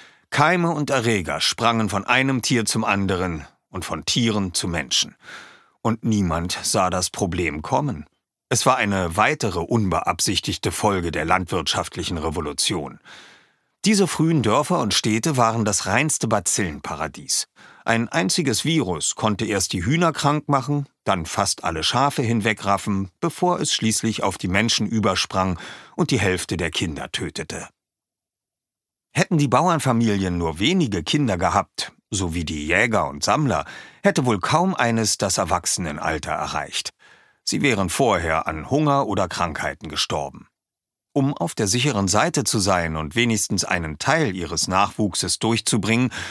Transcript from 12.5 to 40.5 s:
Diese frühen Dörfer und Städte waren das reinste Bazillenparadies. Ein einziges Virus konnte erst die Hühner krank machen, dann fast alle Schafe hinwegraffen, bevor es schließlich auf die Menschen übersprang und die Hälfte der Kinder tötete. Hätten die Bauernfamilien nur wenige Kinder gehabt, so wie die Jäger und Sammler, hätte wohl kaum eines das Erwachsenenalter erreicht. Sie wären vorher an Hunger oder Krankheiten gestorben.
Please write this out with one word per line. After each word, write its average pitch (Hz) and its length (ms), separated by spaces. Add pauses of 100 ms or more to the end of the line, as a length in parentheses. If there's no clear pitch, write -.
Diese 196 220
frühen 165 340
Dörfer 139 380
und 107 160
Städte 117 420
waren 113 260
das 104 220
reinste 120 420
Bazillenparadies. 78 1200 (380)
Ein 113 240
einziges 165 560
Virus 139 480
konnte 107 320
erst 98 260
die 87 140
Hühner 165 260
krank 147 380
machen, 139 400 (140)
dann 92 240
fast - 360
alle 82 200
Schafe 139 400
hinwegraffen, 101 960
bevor 175 400
es - 140
schließlich 110 500
auf 98 160
die - 80
Menschen 104 400
übersprang 95 720 (360)
und - 140
die 127 100
Hälfte 92 380
der 82 140
Kinder 76 400
tötete. - 560 (1400)
Hätten 180 260
die 143 100
Bauernfamilien 117 880
nur 82 220
wenige 113 460
Kinder 127 340
gehabt, 90 560 (160)
so 92 240
wie 85 100
die 76 220
Jäger 95 420
und 71 160
Sammler, 104 420 (360)
hätte 170 240
wohl 110 140
kaum 170 340
eines 113 460
das 98 180
Erwachsenenalter 80 920
erreicht. 78 580 (540)
Sie - 180
wären 101 280
vorher 82 580
an 80 240
Hunger 139 340
oder 98 220
Krankheiten 76 640
gestorben. - 580 (720)